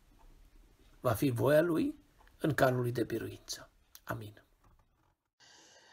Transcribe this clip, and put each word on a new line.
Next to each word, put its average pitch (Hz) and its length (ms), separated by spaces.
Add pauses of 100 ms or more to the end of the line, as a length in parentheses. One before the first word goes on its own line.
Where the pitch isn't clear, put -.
(1000)
va 120 140
fi 139 160
voia 127 320
Lui 175 340 (420)
în 143 160
calul 127 260
Lui 120 120
de 120 120
biruință. - 680 (340)
Amin. 110 400 (1500)